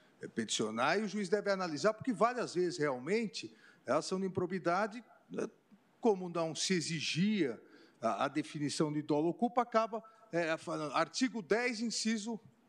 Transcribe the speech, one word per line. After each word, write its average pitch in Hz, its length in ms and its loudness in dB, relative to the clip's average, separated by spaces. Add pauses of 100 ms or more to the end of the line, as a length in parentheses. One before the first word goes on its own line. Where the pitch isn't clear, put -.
(200)
é, 85 80 -10
peticionar 113 680 0
e 220 40 0
o 214 60 -2
juiz 196 200 -4
deve 202 220 2
analisar, 185 420 2
porque 240 200 -4
várias 214 420 0
vezes 180 240 0
realmente 151 760 -2 (320)
a 123 100 2
ação 185 220 -2
de 190 80 -2
improbidade, 185 800 -2 (260)
né, - 160 -4 (540)
como 185 280 2
não 165 260 -2
se - 180 -2
exigia 160 880 0 (400)
a, 110 240 2
a 139 40 2
definição 147 600 0
de 147 120 -2
dolo 151 240 2
ou 165 80 2
culpa, 240 260 2
acaba, 226 420 0 (300)
é, 165 240 2
falando, 156 380 -4
artigo 190 480 0
dez, 220 380 2
inciso 220 600 -2 (280)